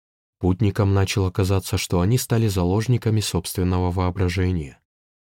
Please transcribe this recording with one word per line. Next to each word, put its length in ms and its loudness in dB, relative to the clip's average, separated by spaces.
Путникам 560 2
начало 380 0
казаться, 440 0
что 240 -2
они 180 2
стали 280 0
заложниками 720 0
собственного 720 -2
воображения. 880 -2